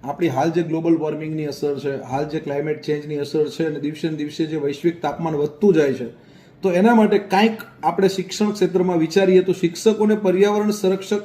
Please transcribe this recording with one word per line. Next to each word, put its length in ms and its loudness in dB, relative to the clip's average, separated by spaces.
આપણી 320 -2
હાલ 160 2
જે 120 0
ગ્લોબલ 360 0
વોર્મિંગની 480 -6
અસર 320 -4
છે, 240 -4
હાલ 240 -4
જે 120 -6
ક્લાઇમેટ 440 -4
ચેન્જની 400 -4
અસર 260 0
છે 220 -4
અને 80 -6
દિવસે 300 -6
ને 80 -6
દિવસે 280 -6
જે 220 -4
વૈશ્વિક 340 -2
તાપમાન 400 -4
વધતું 320 2
જાય 260 2
છે, 80 -8
તો 120 -2
એના 240 6
માટે 240 6
કાંઈક 360 2
આપણે 260 2
શિક્ષણ 460 -4
ક્ષેત્રમાં 440 0
વિચારીએ 440 4
તો 100 0
શિક્ષકોને 640 2
પર્યાવરણ 600 2
સંરક્ષક 460 -2